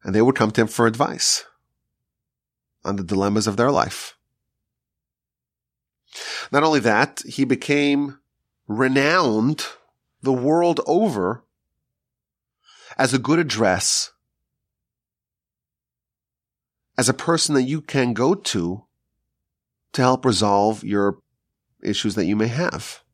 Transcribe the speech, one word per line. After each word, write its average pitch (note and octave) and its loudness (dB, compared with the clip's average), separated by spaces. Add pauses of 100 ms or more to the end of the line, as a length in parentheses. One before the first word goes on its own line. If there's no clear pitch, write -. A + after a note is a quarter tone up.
And G2 -4
they G#2+ 6
would B2+ 4
come A2 0
to A#2 2
him A2 2
for A#2 0
advice - -2 (1400)
on G2 -4
the G2 -6
dilemmas G2+ 0
of G#2 -4
their B2 2
life. - -2 (2250)
Not C#3+ 2
only D#3 4
that, A2+ 2
he C#3 -2
became C#3+ 0 (500)
renowned C3 2 (560)
the C3 0
world D#3 2
over C3+ 0 (1500)
as B2+ 0
a C3+ 2
good C#3 0
address, G#2+ 0 (2750)
as B2 0
a C3 2
person D#3 -2
that C3 4
you D3 -4
can B2 -2
go B2+ 2
to F#2 -4 (1040)
to - -2
help B2+ 2
resolve G#2 2
your G2+ -2 (640)
issues G2+ -4
that G2+ 0
you G2 0
may A2 0
have. - -6 (100)